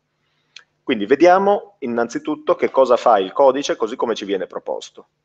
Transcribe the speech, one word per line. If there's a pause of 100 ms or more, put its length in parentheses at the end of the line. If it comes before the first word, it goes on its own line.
(800)
Quindi
vediamo
innanzitutto
che
cosa
fa
il
codice
così
come
ci
viene
proposto. (160)